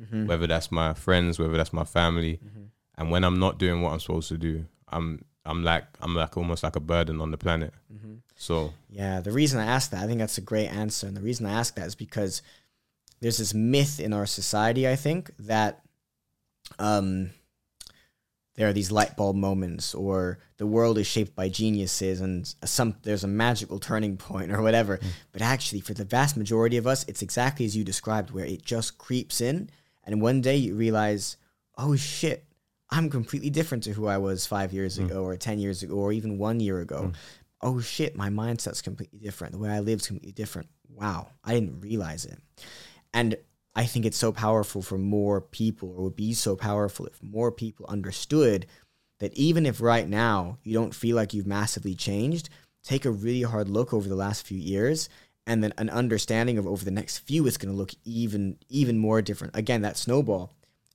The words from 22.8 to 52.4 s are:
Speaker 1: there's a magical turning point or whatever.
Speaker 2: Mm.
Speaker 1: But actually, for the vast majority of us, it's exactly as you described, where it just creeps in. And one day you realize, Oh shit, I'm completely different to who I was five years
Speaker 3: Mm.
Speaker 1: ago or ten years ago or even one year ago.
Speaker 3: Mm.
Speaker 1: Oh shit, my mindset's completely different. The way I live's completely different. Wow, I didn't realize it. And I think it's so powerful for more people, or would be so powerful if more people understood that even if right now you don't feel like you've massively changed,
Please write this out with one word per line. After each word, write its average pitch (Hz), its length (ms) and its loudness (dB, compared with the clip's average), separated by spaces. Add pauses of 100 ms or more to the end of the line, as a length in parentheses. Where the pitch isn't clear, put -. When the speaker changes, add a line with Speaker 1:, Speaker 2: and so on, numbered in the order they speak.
Speaker 1:
there's 104 200 -2
a 98 60 -2
magical 107 500 0
turning 107 380 -2
point 95 340 -6
or 101 120 2
whatever. 110 340 4
Speaker 2:
Mm. 98 100 -6 (260)
Speaker 1:
But 98 100 -4
actually, 117 400 0
for 110 100 -8
the 101 140 -6
vast 135 320 2
majority 113 400 4
of 113 80 0
us, 131 200 2
it's - 140 -8
exactly 123 460 0
as 104 100 -2
you 107 80 0
described, 104 460 -2
where 92 160 -6
it - 180 -6
just 117 320 -2
creeps - 460 -2
in. 160 260 0 (360)
And 107 180 0
one 131 180 4
day 131 160 4
you 110 180 2
realize, 107 600 2 (400)
Oh 139 200 2
shit, - 500 -2 (500)
I'm 165 140 2
completely 135 400 -2
different 143 340 -2
to 107 80 -6
who 107 140 -2
I 98 120 2
was 95 280 0
five 98 260 -2
years 95 260 -2
Speaker 3:
Mm. 95 80 0
Speaker 1:
ago 92 180 -2
or 92 120 -4
ten 107 220 -4
years 98 240 -2
ago 90 140 -6
or 101 160 2
even 107 260 -2
one 113 220 0
year 98 200 0
ago. 71 200 -6 (100)
Speaker 3:
Mm. 82 40 -6 (540)
Speaker 1:
Oh 127 120 0
shit, - 360 -4
my 101 140 -2
mindset's 113 520 -4
completely - 360 -10
different. 101 340 -10
The 92 60 -10
way 104 120 -2
I 104 100 0
live's 104 260 0
completely 98 260 -10
different. 104 360 -10 (200)
Wow, 98 400 -6 (160)
I 113 100 -2
didn't 92 260 0
realize 98 440 -6
it. - 140 -16 (720)
And 113 240 2 (380)
I 113 100 2
think 113 220 0
it's 104 100 0
so 113 160 2
powerful 107 500 2
for 95 160 -2
more 101 420 4
people, 110 540 -2
or 92 100 -4
would 92 120 -2
be 107 160 -2
so 104 240 0
powerful 104 500 0
if - 160 -16
more 110 300 0
people 113 360 -8
understood 101 760 2 (520)
that 101 160 -4
even 160 320 4
if 113 140 0
right 117 280 4
now 104 540 2
you 107 120 -6
don't 113 200 2
feel 117 220 2
like 107 180 2
you've 98 120 -2 (140)
massively 101 340 -2
changed, 117 540 -2 (340)